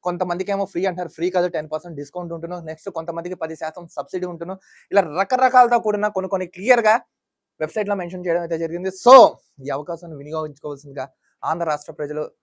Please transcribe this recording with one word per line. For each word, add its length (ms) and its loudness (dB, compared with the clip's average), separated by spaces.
కొంతమందికి 500 -4
ఏమో 160 -2
ఫ్రీ 200 -4
అంటారు, 260 -8
ఫ్రీ 180 -2
కాదు, 200 2
టెన్ 180 -6
పర్సెంట్ 260 -8
డిస్కౌంట్ 380 -10
ఉంటును, 200 -10
నెక్స్ట్ 180 -10
కొంతమందికి 460 -8
పది 200 -8
శాతం 220 -10
సబ్సిడీ 340 -6
ఉంటును, 240 -10
ఇలా 100 6
రకరకాలతో 580 4
కూడిన 280 0
కొన్ని 180 -4
కొన్ని 220 -4
క్లియర్గా 400 4
వెబ్సైట్లో 380 -4
మెన్షన్ 240 -8
చేయడం 220 0
అయితే 160 -2
జరిగింది. 280 -4
So 80 10
ఈ 100 -8
అవకాశాన్ని 440 -10
వినియోగించుకోవాల్సిందిగా 840 -10
ఆంధ్ర 220 -2
రాష్ట్ర 280 -6
ప్రజలు 240 -6